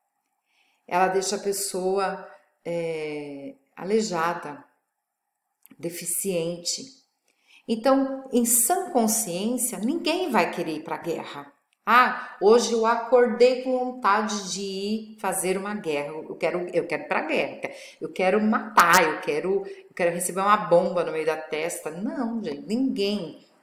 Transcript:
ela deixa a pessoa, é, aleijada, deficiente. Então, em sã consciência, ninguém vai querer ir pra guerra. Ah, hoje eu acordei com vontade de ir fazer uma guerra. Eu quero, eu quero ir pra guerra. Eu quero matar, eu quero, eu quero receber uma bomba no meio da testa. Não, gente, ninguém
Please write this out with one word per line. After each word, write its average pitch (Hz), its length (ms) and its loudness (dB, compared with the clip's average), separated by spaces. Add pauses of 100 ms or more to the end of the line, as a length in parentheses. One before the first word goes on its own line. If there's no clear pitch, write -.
(880)
ela 180 220 2
deixa 190 280 -2
a 202 40 -6
pessoa, 190 880 -4 (340)
é, 151 920 -8 (200)
aleijada, 175 880 -2 (1160)
deficiente. 170 1040 -4 (840)
Então, 269 680 2
em 240 120 4
sã - 460 2
consciência, 220 880 0
ninguém 320 520 0
vai 185 200 2
querer 165 260 -4
ir 151 80 -10
pra 156 140 -8
guerra. 147 540 -8 (380)
Ah, 233 500 4
hoje 220 320 6
eu 226 120 2
acordei 240 800 4
com 254 160 0
vontade 208 760 0
de 185 80 -6
ir 202 580 -4
fazer 190 380 0
uma 202 180 -6
guerra. 151 340 -4
Eu 156 280 -10
quero, 175 320 -2
eu 165 180 0
quero 147 180 -4
ir - 40 -8
pra 208 140 0
guerra. 226 380 -2 (380)
Eu 160 140 -10
quero 190 300 2
matar, 185 600 6
eu 151 200 0
quero, 180 440 -2
eu - 280 -18
quero 175 200 0
receber 180 260 -4
uma 208 160 4
bomba 180 460 4
no 160 100 -4
meio 156 120 -2
da 156 120 0
testa. 156 540 -6
Não, 226 540 -4
gente, 143 220 -8
ninguém 202 800 -2 (160)